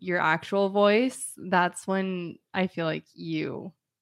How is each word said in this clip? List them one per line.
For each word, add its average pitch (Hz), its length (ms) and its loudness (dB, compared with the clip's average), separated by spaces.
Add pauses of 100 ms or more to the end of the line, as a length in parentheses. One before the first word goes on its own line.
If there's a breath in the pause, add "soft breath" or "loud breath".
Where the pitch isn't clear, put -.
your 180 180 -2
actual 190 520 2
voice, 208 680 2
that's 180 500 0
when 190 520 -2 (160)
I 190 120 0
feel 165 200 -4
like 156 180 -4 (100)
you 156 580 -6 (300)